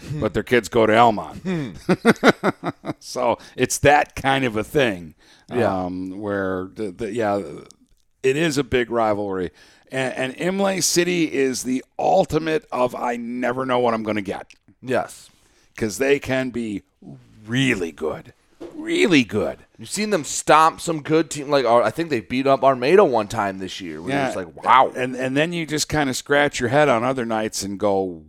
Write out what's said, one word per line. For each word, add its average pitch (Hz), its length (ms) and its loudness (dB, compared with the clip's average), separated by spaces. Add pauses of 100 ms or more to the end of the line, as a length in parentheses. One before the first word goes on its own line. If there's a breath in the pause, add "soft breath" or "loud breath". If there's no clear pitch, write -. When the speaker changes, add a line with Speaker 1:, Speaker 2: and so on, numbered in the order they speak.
Speaker 1:
Hmm. 147 100 -6
Speaker 2:
but 107 140 -2
their 110 100 -2
kids 117 240 2
go 113 200 4
to 107 100 6
Almont. 107 460 4
Speaker 1:
Hmm. 165 260 -4 (180)
Speaker 2:
<laughs> - 1120 0
So - 380 -2 (180 loud breath)
it's - 240 -2
that 143 360 4
kind 135 300 0
of 110 100 -4
a 110 80 -2
thing, 98 520 -2 (360 soft breath)
Speaker 1:
Yeah. 98 340 0
Speaker 2:
um, 92 340 -8
where, 95 540 -4
the, 107 180 -8
the, 101 220 -8
yeah, 104 280 -2 (840)
it 135 140 2
is 156 200 0
a 143 60 0
big 120 280 -2
rivalry. 104 600 -2 (400 soft breath)
And, 131 220 -4
and 131 240 -6
Imlay 190 440 -2
City 170 500 0
is 131 320 -2
the 127 200 -4 (160)
ultimate 160 720 0
of 123 240 0
I 120 220 -4
never 123 480 -4
know 123 140 2
what 120 140 2
I'm 110 100 -4
gonna 107 180 -2
get. - 300 -10 (300)
Speaker 1:
Yes. - 480 -4 (480)
Speaker 2:
'Cause 104 200 -4
they 139 220 2
can 131 300 -2
be 110 340 -6 (640)
really 113 440 0
good. - 420 -8 (420)
Really 208 480 2
good. 92 360 -4 (180)
Speaker 1:
You've 113 120 -18
seen 214 220 -4
them 170 120 0
stomp 160 580 4
some 160 200 -4
good 156 300 0
team. 143 180 -8
Like, 143 160 2
uh, 117 140 6
I 110 100 2
think 165 200 -6
they 127 120 0
beat 131 260 -4
up 135 160 4
Armada 135 400 6
one 117 240 2
time 101 300 -4
this 95 240 -10
year. 80 200 -10
Where 104 100 -8
Speaker 2:
Yeah. 139 160 -2
Speaker 1:
it's 110 80 -6
like, 85 280 -10
wow. 113 320 6
Speaker 2:
And, 127 200 -4
and 131 200 -4
then 160 180 0
you 170 120 -4
just 147 240 -4
kinda 143 240 0
scratch 143 460 0
your 120 100 0
head 147 180 4
on 117 160 2
other 127 220 -2
nights 110 380 -4
and 98 160 -6
go, 95 500 0